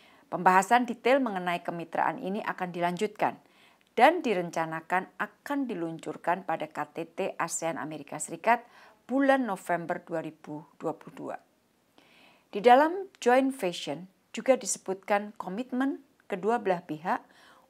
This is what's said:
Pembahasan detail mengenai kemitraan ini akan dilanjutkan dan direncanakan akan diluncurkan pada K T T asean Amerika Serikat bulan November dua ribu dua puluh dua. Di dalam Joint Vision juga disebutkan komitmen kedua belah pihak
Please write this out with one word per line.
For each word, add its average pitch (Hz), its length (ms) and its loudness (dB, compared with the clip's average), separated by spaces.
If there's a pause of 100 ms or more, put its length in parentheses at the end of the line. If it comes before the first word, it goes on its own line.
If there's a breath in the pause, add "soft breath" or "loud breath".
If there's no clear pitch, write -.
(280 soft breath)
Pembahasan 190 600 4
detail 240 320 2
mengenai 180 400 -4
kemitraan 165 560 -4
ini 190 240 -4
akan 180 320 -6
dilanjutkan 175 640 -2 (560 soft breath)
dan 320 320 6
direncanakan 175 840 -2 (140)
akan 269 480 -6
diluncurkan 165 720 -4
pada 160 240 -4
K - 100 -12 (140)
T - 60 -12 (100)
T - 120 -10 (200)
asean 165 400 -4
Amerika 151 400 -10
Serikat 226 460 -2 (420 loud breath)
bulan 269 400 2
November 175 560 -4
dua 165 160 -6
ribu 151 460 -12 (160)
dua 156 160 -4
puluh - 180 -20
dua. 147 220 -10 (1120 soft breath)
Di 208 160 -6
dalam 311 420 8 (160)
Joint 262 320 4
Vision 175 560 -6 (240)
juga 247 240 2
disebutkan 202 800 -4
komitmen 254 640 -4 (240)
kedua 202 320 -2
belah 185 240 0
pihak 175 400 -4 (480 soft breath)